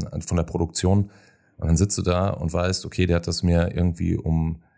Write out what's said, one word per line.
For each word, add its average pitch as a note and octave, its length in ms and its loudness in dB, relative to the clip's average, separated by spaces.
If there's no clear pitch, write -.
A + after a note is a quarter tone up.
von - 160 -2
der E2 60 2
Produktion. F2+ 640 0
Und - 100 -6
dann E2 80 4
sitzt G2 220 4
du F#2 40 -2
da F2+ 280 0
und E2+ 240 -4
weißt, F2+ 320 -2
okay, F2+ 200 -2
der F2 120 2
hat E2+ 100 -6
das - 160 -2
mir E2+ 320 2
irgendwie E2+ 400 0
um, D#2+ 460 -2